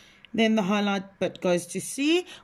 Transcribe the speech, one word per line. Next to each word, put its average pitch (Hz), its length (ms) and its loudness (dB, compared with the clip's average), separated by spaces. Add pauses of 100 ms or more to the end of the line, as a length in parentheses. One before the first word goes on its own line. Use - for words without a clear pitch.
(320)
Then 220 240 4
the 214 60 2
highlight 202 580 -2
bit 180 200 -4
goes 175 260 0
to 190 140 -8
C, 320 460 0 (180)